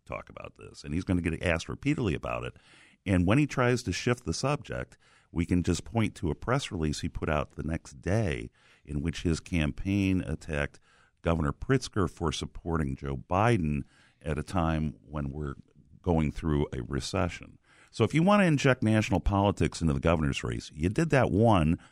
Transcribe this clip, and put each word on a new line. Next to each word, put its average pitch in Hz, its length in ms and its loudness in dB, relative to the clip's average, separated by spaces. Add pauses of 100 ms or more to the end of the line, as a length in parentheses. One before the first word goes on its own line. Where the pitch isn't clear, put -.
talk - 220 -10
about - 280 -16
this, - 280 -18
and 71 100 -6
he's 90 80 -2
going 90 180 0
to 85 100 0
get 80 120 -4
asked 82 260 0
repeatedly 139 460 -2
about 60 300 -6
it. 60 100 -10 (500)
And 90 220 4
when 110 120 4
he 151 80 4
tries 123 360 0
to 92 100 -2
shift - 320 -2
the 82 80 -2
subject, 120 640 -6 (360)
we 85 120 0
can 87 200 2
just 85 200 0
point - 320 -2
to 87 140 -2
a 76 60 -2
press 131 340 -2
release 78 300 -2
he - 80 -4
put - 200 -6
out 76 280 -2
the 69 80 -8
next 73 360 -8
day 82 500 -2 (360)
in 73 160 -4
which 82 200 -4
his 80 180 0
campaign 95 840 0
attacked 73 540 -6 (440)
Governor 82 300 0
Pritzker 110 560 0
for 80 220 -4
supporting 78 640 -4
Joe 69 240 -6 (100)
Biden 90 540 2 (420)
at 73 140 -2
a 76 60 -4
time 80 500 -2 (160)
when 71 220 -6
we're 71 220 -8 (480)
going 80 280 2
through 73 420 0
a 65 100 -6
recession. 69 760 -4 (320)
So - 140 0
if - 100 2
you 160 80 4
want 202 200 6
to 185 40 4
inject 139 360 4
national 110 380 4
politics 98 640 2
into 80 100 4
the 65 80 0
governor's 78 440 2
race, 58 280 -6
you 76 160 0
did 156 220 0
that, 120 220 4
one, 90 460 4 (120)